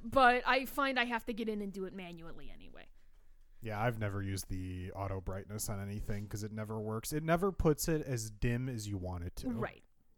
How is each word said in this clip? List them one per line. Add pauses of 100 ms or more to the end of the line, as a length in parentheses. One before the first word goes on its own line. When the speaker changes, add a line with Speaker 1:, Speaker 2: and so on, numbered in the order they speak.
Speaker 1:
but
I
find
I
have
to
get
in
and
do
it
manually
anyway. (760)
Speaker 2:
Yeah,
I've
never
used
the
auto
brightness
on
anything
'cause
it
never
works.
It
never
puts
it
as
dim
as
you
want
it
to.
Speaker 1:
Right, (340)